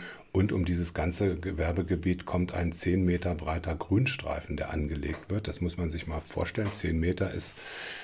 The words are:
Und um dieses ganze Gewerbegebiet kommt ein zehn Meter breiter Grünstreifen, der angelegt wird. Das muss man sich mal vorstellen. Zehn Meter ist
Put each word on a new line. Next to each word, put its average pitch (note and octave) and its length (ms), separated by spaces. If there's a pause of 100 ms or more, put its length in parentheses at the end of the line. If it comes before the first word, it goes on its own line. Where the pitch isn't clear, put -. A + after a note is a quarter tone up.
(320)
Und F#2+ 200
um F#2 120
dieses E2+ 300
ganze F2 420
Gewerbegebiet E2+ 880
kommt F2 300
ein E2+ 160
zehn F2+ 340
Meter F2 300
breiter E2 400
Grünstreifen, E2 840
der - 160
angelegt D2+ 560
wird. G2+ 200
Das - 120
muss F2 160
man E2+ 140
sich E2 160
mal D#2 140
vorstellen. G2 520
Zehn E2 280
Meter F2 320
ist - 240 (480)